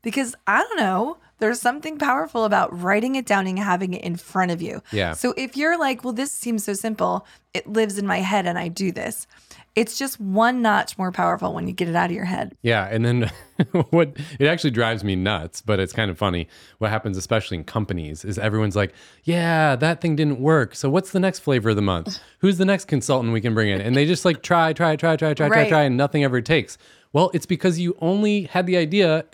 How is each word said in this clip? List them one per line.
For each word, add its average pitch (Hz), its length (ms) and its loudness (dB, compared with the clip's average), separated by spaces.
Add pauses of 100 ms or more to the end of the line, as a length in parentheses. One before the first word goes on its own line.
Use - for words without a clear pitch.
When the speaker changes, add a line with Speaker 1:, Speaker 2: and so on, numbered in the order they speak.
Speaker 1:
because, 240 320 -4 (120)
I 208 160 2
don't 453 160 -4
know, 214 400 -2 (200)
there's 233 220 0
something 294 380 -4
powerful 277 460 0
about 190 360 0
writing 208 360 0
it 262 100 -4
down 196 200 2
and 185 120 -4
having 190 360 0
it - 80 -10
in 175 140 -6
front 185 340 -2
of 170 120 -4
you. - 200 -10 (100)
Speaker 2:
Yeah. 92 200 0
Speaker 1:
So 247 240 -2
if 262 200 -6
you're 330 220 0
like, 269 260 -2
"Well, 247 100 -4
this 269 180 -4
seems 226 320 -4
so 202 100 -4
simple, 185 520 -2 (260)
it - 160 -6
lives 208 300 0
in 196 80 -2
my 185 120 0
head 190 280 0
and 175 120 -2
I 175 100 -4
do 170 240 -4
this," - 340 -8 (480)
it's - 240 0
just 269 220 -6
one 226 420 2
notch 208 340 0
more 185 140 -2
powerful 180 420 -2
when 170 140 -6
you 180 80 -4
get 175 140 -4
it 165 80 -2
out 175 120 2
of 170 60 -4
your 190 120 -6
head. - 360 -6
Speaker 2:
Yeah. 110 240 2
And 113 180 0
then 123 260 2 (280)
<laughs> - 320 0
what, 160 260 2 (220)
it 139 80 4
actually 160 240 2
drives 113 320 0
me 98 140 0
nuts, 92 440 -2
but 104 200 0
it's 92 120 -2
kind 104 200 -2
of 78 40 -8
funny. 90 300 -2 (320)
What 107 120 0
happens, 107 260 -4
especially 95 400 -2
in 78 80 -8
companies, 85 600 -6
is 98 140 -6
everyone's 107 380 0
like, 98 180 0 (300)
"Yeah, 165 500 2
that 156 260 0
thing 165 140 0
didn't 147 240 0
work. 143 380 2
So 139 120 -2
what's 185 220 0
the 190 100 0
next 190 200 0
flavor 117 300 2
of 104 60 4
the 104 60 2
month? 92 380 -2 (100)
Speaker 1:
<laughs> - 80 -20
Speaker 2:
Who's 185 200 4
the 190 60 2
next 190 200 2
consultant 127 480 0
we 110 80 2
can 113 140 0
bring 110 160 4
in?" 95 100 0
And 120 160 0
they 143 100 4
just, 175 180 0
like, 175 180 2
try, 165 300 2
try, 160 220 2
try, 160 220 2
try, 151 180 0
try, 147 140 0
try, 226 140 4
Speaker 1:
Right. 214 60 4
Speaker 2:
try, 156 140 4
and 131 140 2
nothing 143 260 2
ever 127 180 2
takes. 127 380 0 (340)
Well, 175 220 4
it's - 120 -2
because 180 340 0
you 175 200 -2
only 202 440 2
had 180 220 -2
the 180 100 2
idea 165 580 2